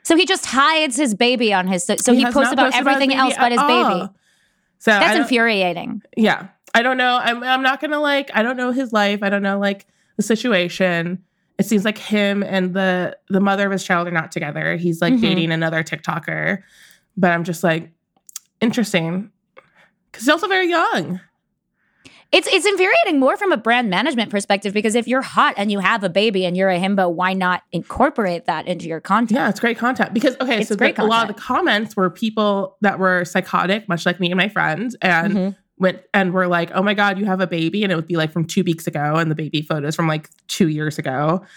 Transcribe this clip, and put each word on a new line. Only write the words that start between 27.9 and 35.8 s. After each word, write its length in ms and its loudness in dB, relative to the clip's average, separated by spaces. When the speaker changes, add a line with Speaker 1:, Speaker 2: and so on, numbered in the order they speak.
Speaker 1:
that 220 -4
into 200 -6
your 140 -8
content? 360 2
Speaker 2:
Yeah, 120 0
it's 100 -2
great 180 0
content. 360 -2
Because, 260 2
okay, 200 0
Speaker 1:
It's 100 -2
Speaker 2:
so 80 -2
Speaker 1:
great 180 2
Speaker 2:
the, 80 0
a 20 2
lot 240 2
of 60 -8
the 60 -20
Speaker 1:
content. 240 -2
Speaker 2:
comments 320 0
were 120 2
people 680 -2
that 200 0
were 260 2
psychotic, 640 -2
much 160 -4
like 160 0
me 100 0
and 60 0
my 100 2
friend, 540 -2
and 320 2
Speaker 1:
Mm-hmm. 160 0
Speaker 2:
went 220 0